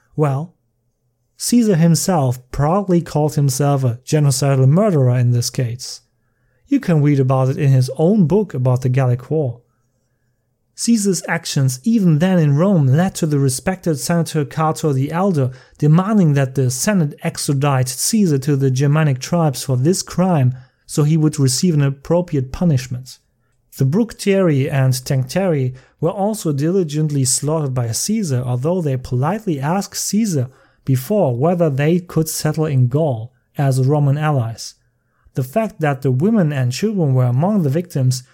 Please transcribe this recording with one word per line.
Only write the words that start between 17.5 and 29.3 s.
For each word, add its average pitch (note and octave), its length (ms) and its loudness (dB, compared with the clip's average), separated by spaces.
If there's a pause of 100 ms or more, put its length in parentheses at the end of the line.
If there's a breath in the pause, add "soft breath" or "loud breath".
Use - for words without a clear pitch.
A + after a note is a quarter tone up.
Caesar F3+ 500 0
to C#3+ 180 0
the C3+ 140 2
Germanic C#3+ 480 2
tribes D#3 460 -2
for C3 120 -2
this D#3 260 0
crime D#3+ 520 0 (320 loud breath)
so - 160 -2
he D3+ 140 2
would D3+ 220 0
receive C#3+ 360 2
an D3 80 2
appropriate C#3 680 -2
punishment. C3 680 -2 (580)
The C#3 80 0
Bructeri F3+ 840 0
and C3 220 2
Tencteri C3 840 -2 (240 loud breath)
were D#3 100 0
also G3+ 420 -2
diligently D3+ 720 -2
slaughtered C#3+ 500 -2
by A#2+ 180 -2
Caesar, E3 520 -2
although B2+ 360 -2
they C#3+ 160 -2
politely C#3+ 640 -2